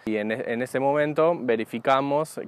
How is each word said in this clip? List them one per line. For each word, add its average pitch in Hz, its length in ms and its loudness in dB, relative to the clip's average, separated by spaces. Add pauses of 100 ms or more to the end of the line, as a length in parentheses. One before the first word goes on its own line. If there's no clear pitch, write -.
Y 107 120 -2
en 107 140 -2
e-, 120 220 -4
en 117 100 -4
ese 127 160 -4
momento 147 600 2
verificamos 135 1080 0